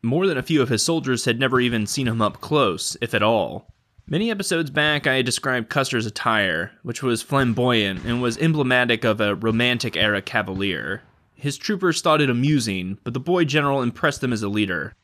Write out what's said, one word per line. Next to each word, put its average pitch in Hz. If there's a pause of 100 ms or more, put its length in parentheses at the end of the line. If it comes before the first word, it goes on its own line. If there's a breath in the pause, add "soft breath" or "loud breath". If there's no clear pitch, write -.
More 160
than 151
a 123
few 147
of 123
his 117
soldiers 139
had 117
never 131
even 117
seen 135
him 113
up 104
close, 123
if 117
at 104
all. 104 (380)
Many 214
episodes 180
back, 147
I 131
had 131
described 127
Custer's 127
attire, 101 (120)
which -
was 120
flamboyant 117
and 120
was 117
emblematic 127
of 110
a 104
Romantic-era 110
cavalier. 95 (320)
His 143
troopers 185
thought 156
it 139
amusing, 113
but 120
the 131
boy 175
general 139
impressed 127
them 127
as 110
a 101
leader. 98